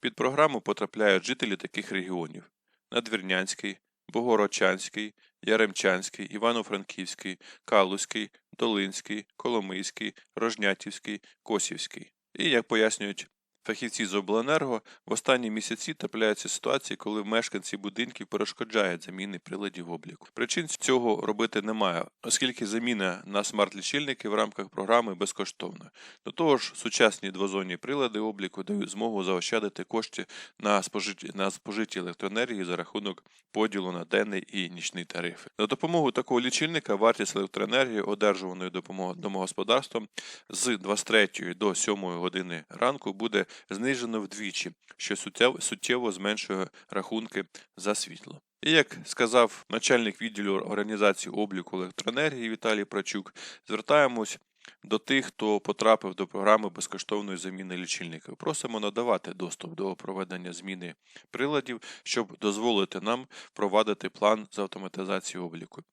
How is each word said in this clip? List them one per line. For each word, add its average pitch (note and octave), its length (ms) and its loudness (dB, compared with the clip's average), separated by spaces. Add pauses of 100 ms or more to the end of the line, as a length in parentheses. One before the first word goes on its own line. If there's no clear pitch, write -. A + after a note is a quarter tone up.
Під B2+ 140 -2
програму C#3 460 4
потрапляють G2+ 640 4
жителі A#2 320 -2
таких - 360 -6
регіонів: F2+ 580 -6 (400)
Надвірнянський, G2 840 -2 (360)
Богородчанський, G#2 1000 2 (300)
Яремчанський, G2+ 840 2
Івано-Франківський, G2+ 1120 -4 (260)
Калузький, G2+ 680 2 (280)
Долинський, G#2 680 -2 (120)
Коломийський, G2 760 -4 (220)
Рожнятівський, G#2+ 840 -2 (220)
Косівський. - 720 -4 (220)
І, - 160 0
як A#2 180 4
пояснюють G#2+ 580 2 (380)
фахівці A2+ 420 -4
з F2+ 80 -4
Обленерго, A2+ 680 2 (240)
в - 60 -2
останні A#2+ 380 2
місяці A2 440 -4
трапляються G#2+ 540 0
ситуації, B2 480 -2
коли G#2+ 280 -4
мешканці G#2+ 520 -2
будинків G#2 500 -6
перешкоджають G#2 800 0
заміни F#2+ 340 -8
приладів F#2 520 -8
обліку. - 440 -12
Причин D3 340 -2
цього A#2+ 520 4
робити G#2+ 420 0
немає, G#2 420 0 (180)
оскільки A#2+ 440 0
заміна G2+ 600 0
на G2+ 160 0
смарт-лічильники G#2+ 840 -2
в G2+ 60 0
рамках G#2 340 0
програми A2 460 2
безкоштовна. F#2 760 -6 (340)
До A#2+ 80 -10
того D#3 240 4
ж, - 180 -4
сучасні G#2+ 560 4
двозонні F#2+ 460 -2
прилади B2 420 -2
обліку G2 440 -4
дають G2+ 280 -4
змогу G#2 340 -2
заощадити F#2+ 600 0
кошти - 420 -4 (320)
на G#2 240 2
спожиті-, G2 520 -6
на G2 160 0
спожитій G#2 480 -6
електроенергії G2 640 -4
за F2 120 -2
рахунок F#2+ 480 -8 (280)
поділу G2+ 400 0
на E2+ 120 -6
денний G2+ 440 0
і F2+ 220 -4
нічний F2+ 340 -8
тарифи. - 540 -6
За G#2+ 80 2
допомогою D#3 460 2
такого B2 280 2
лічильника D3 540 0
вартість G#2+ 420 4
електроенергії, G#2+ 640 0
одержуваної F#2 720 0
допомо-, F#2 440 -6
домогосподарством, G2+ 960 -2 (420)
з A#2+ 280 0
двадцять G2 280 -2
третьої F#2+ 480 4
до F#2+ 200 2
сьомої F#2+ 440 -2
години F2+ 500 -4
ранку B2 440 0
буде G2+ 340 0 (240)
знижено A#2 500 -2
вдвічі, G2 520 -6 (240)
що - 200 -4
суттєв-, - 460 4
суттєво A#2+ 500 -2
зменшує F#2+ 540 -2 (240)
рахунки G#2 540 -4 (320)
за G2+ 180 0
світло. - 460 -10 (220)
І D3+ 80 2
як D#3 340 6
сказав A#2 680 4
начальник A2+ 520 2
відділу G2+ 360 0
організації G#2 760 2
обліку F#2+ 420 -2
електроенергії A#2 720 -2
Віталій A2 360 0
Прачук, - 500 -4 (340)
звертаємось A#2 720 4 (460)
до G#2+ 140 0
тих, C3+ 280 2
хто G#2 340 0
потрапив G#2 540 4
до F#2 120 -4
програми G#2 420 4
безкоштовної G2 720 -6
заміни F#2 380 -8
лічильників. E2+ 600 -8
Просимо B2 440 -4
надавати G#2 540 0
доступ F2 400 -8
до F#2 200 -4
проведення F2+ 580 -8
зміни F2+ 420 -10 (360)
приладів, C3 500 -2 (220)
щоб - 380 -4
дозволити G2+ 600 2
нам A#2 300 -2
впровадити G#2 800 0
план G#2+ 420 2
з - 80 -10
автоматизації F#2+ 840 -6
обліку. E2+ 400 -12 (100)